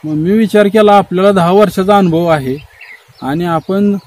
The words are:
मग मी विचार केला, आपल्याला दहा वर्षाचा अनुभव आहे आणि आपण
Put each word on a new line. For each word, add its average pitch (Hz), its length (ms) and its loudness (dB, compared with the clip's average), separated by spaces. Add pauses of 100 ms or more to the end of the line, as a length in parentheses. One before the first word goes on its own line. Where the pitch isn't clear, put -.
मग 156 100 -8
मी 160 180 -2
विचार 208 360 2
केला, 208 260 2
आपल्याला 190 380 2
दहा 175 200 0
वर्षाचा 196 460 2
अनुभव 170 280 0
आहे 143 320 -2 (640)
आणि 151 240 -6
आपण 190 600 -2